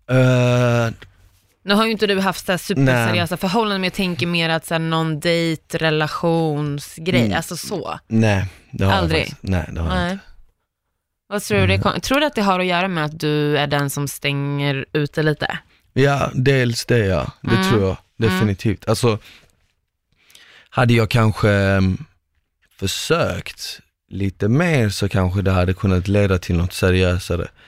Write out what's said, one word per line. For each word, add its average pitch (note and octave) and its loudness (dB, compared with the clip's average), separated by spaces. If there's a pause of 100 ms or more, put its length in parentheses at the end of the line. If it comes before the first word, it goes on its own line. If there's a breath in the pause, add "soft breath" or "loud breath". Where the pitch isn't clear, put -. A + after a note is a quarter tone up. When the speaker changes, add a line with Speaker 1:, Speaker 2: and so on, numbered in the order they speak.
(140)
Speaker 1:
Eh, B2 2 (680)
Speaker 2:
Nu G3 -2
har G#3+ 4
ju A3+ 0
inte G#3+ 0
du G3 0
haft F#3+ -2
så G3+ -2
här F3+ 0
superseriösa C3+ 0
Speaker 1:
Nej. - -6
Speaker 2:
förhållanden, G3+ 0
men F#3 -2
jag F3+ -4
tänker F3+ -2
mer E3+ 0
att D#3+ -2
så - -6
här, E3 0
någon D#3+ -2
dejt, E3 -2
relationsgrej, D#3 -2
Speaker 1:
Mm. G2+ 0
Speaker 2:
alltså E3 -8
så. D3 -8
Speaker 1:
Nej, G#2+ 2 (260 loud breath)
det - -4
har F#2+ 4
Speaker 2:
Aldrig? D#3+ 0
Speaker 1:
jag - -4
faktiskt, - -14
nej, F2 0
det E2 -6
har E2 -2
jag F3+ 0
Speaker 2:
Nej. F3 -4
Speaker 1:
inte. F#3+ -10 (1040)
Speaker 2:
Vad G3+ -4
tror G#3 0
du F#3+ 4
det F#3 2
Speaker 1:
Mm. C#3 0
Speaker 2:
kom-, F#3+ 0
tror C4+ 0
du D4+ 2
att C#4+ -4
det A3+ 0
har F#3+ 2
att F#3 -2
göra F3+ 0
med E3 -2
att D#3 -8
du D3+ 0
är C#3+ 0
den C#3+ 0
som C#3+ -4
stänger C#3+ -4
ute D3+ -2
lite? - -2 (360 soft breath)
Speaker 1:
Ja, C#3 2
dels B2+ 0
det, A#2+ 2
ja. E2 0 (100)
Det - 0
Speaker 2:
Mm. D3 2
Speaker 1:
tror G#2+ 4
jag F#2+ 0 (220)
Speaker 2:
Mm. A2 2
Speaker 1:
definitivt. G#2 -2
Alltså, A2 2 (1500 loud breath)
hade A#2+ 2
jag A2+ 4
kanske, A2 2
ehm, G2 2 (720)
försökt - -4 (300)
lite G2 -2
mer C#3 2
så G2 -2
kanske F#2 0
det F#2 2
hade F#2 2
kunnat F#2 0
leda G2 2
till F2 -2
något F2 0
seriösare. F2+ 0 (200 loud breath)